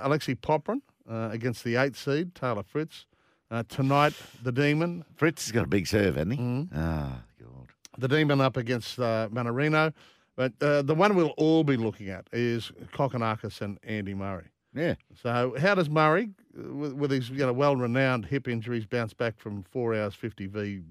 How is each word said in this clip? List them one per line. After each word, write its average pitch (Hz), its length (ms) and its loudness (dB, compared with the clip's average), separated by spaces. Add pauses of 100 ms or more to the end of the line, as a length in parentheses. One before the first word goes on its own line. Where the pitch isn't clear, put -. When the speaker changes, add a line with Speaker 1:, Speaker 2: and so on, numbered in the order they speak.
Speaker 1:
Alexei 139 320 0
Popyrin, 156 460 -2 (280)
uh, 113 220 -4
against 113 320 -4
the 117 100 -2
eighth 127 240 2
seed, 160 380 -2
Taylor 117 260 -4
Fritz. - 440 -8 (420)
Uh, 117 200 -4
tonight, 143 440 4 (300)
the 127 80 -2
Demon. 151 540 2 (100)
Speaker 2:
Fritz 160 320 0
has 107 60 -8
got 110 120 2
a - 40 -6
big 98 180 2
serve, 98 300 2
hasn't 85 160 0
he? 135 80 -2
Speaker 1:
Mm. 127 340 -4
Speaker 2:
Ah, 73 480 -2 (160)
God. 62 300 -20 (280)
Speaker 1:
The 127 120 -2
Demon 143 320 4
up 131 160 2
against, 120 420 -4
uh, 113 340 0
Mannarino. 147 600 2 (420)
But, 127 260 -2
uh, 147 220 4
the 147 140 2
one 202 180 6
we'll 170 220 4
all 160 260 6
be 139 140 4
looking 107 340 -4
at 95 220 -12
is 117 400 -2 (200)
Kokkinakis 117 680 -2
and 101 240 -6
Andy 101 300 -6
Murray. 98 320 -8 (280)
Speaker 2:
Yeah. 156 220 -2 (260)
Speaker 1:
So 120 360 0
how 196 180 4
does 165 120 2
Murray, 156 420 4 (280)
uh, - 160 -12
with, 143 200 -6
with 143 180 0
his, 123 180 -2
you 131 160 -8
know, 123 60 2
well-renowned 127 720 2
hip 135 220 -4
injuries, 117 360 -4
bounce 117 300 -4
back 113 240 -2
from 104 240 -8
four 117 320 -2
hours 104 200 -2
fifty 104 320 -8
v 101 340 -6 (100)